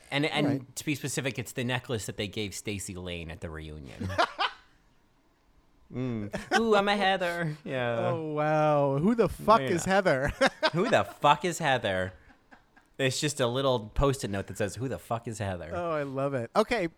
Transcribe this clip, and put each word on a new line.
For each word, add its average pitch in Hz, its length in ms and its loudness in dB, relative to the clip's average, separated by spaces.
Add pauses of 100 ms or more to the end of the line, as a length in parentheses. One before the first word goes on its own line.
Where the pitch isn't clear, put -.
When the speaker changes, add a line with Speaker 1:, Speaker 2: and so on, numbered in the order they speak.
Speaker 1:
And, 143 160 -2
and 147 220 0
Speaker 2:
All 139 60 2
right. 131 240 -8
Speaker 1:
to - 80 -10
be 151 100 0
specific, 135 420 -4
it's 123 140 -8
the 131 120 -6
necklace 123 440 -4
that 110 100 -8
they 107 100 -4
gave 101 280 -6
Stacey 101 400 -8
Lane 87 340 -8
at 78 120 -12
the 87 100 -8
reunion. 78 640 -10
Speaker 2:
<laughs> - 60 -4 (1700)
Speaker 1:
Mm. 117 420 -4 (240)
"Ooh, 226 160 4
I'm 202 140 4
a 202 80 2
Heather." 175 680 0
Yeah. 120 460 0
Speaker 2:
Oh, 156 240 -4
wow. 151 640 4
Who 196 180 4
the 208 140 4
fuck 147 320 4
Speaker 1:
Yeah. 131 60 -2
Speaker 2:
is 165 180 0
Heather? 180 480 2 (180)
<laughs> - 220 -2
Speaker 1:
"Who 180 160 0
the 107 160 4 (160)
fuck 151 240 6
is 170 140 -2
Heather?" 110 520 2 (840)
It's 131 240 0
just 151 180 -2
a 123 80 2
little 123 460 0
Post-it 135 360 2
note 98 180 -2
that 92 100 -12
says, 104 180 -2
"Who 127 140 -4
the 98 100 -4
fuck 117 300 -6
is 110 100 -8
Heather?" 90 340 -4
Speaker 2:
Oh, 175 180 -4
I 151 120 -2
love 139 300 -2
it. 117 240 -2
Okay, 214 400 2